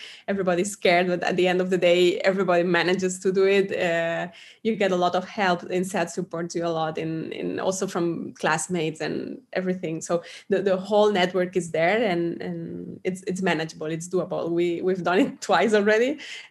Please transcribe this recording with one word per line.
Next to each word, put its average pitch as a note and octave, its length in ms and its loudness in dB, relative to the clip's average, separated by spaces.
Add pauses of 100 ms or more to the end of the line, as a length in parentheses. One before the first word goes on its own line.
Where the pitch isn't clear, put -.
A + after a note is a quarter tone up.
(280)
everybody's F#3+ 440 0
scared, F3+ 340 4
but F3+ 160 0
at - 160 0
the F3+ 100 4
end F3+ 140 2
of F#3 80 0
the F#3 80 2
day, F3 440 4
everybody F#3 420 2
manages F3+ 560 0
to F#3+ 120 0
do F#3+ 140 4
it. G3 320 4
Uh, E3+ 520 -2 (340)
you A3 120 0
get F#3+ 160 2
a F3+ 60 0
lot F3 180 2
of F#3+ 140 -2
help. F#3 400 0
insead F3+ 400 -2
supports E3+ 460 -6
you E3+ 100 -2
a E3+ 80 0
lot, D#3+ 240 -2
in, D#3+ 360 -6
in - 260 -6
also F#3+ 260 -2
from E3+ 480 -4
classmates D#3+ 680 -2
and - 400 -6 (140)
everything. F#3 480 -4
So E3+ 220 -2 (260)
the, F#3+ 140 2
the F#3+ 140 4
whole G#3 340 4
network F3+ 440 2
is F3 160 -2
there, F3 320 2
and, E3+ 380 -2
and F3 640 -10
it's, F#3 240 -4
it's F#3 140 -4
manageable, D#3+ 460 -2
it's E3 200 -6
doable. E3 440 -2
We, E3+ 300 0
we've F#3 220 0
done F3+ 160 4
it - 220 2
<laughs> - 60 -12
twice G3 260 4
already, G#3+ 460 4 (320)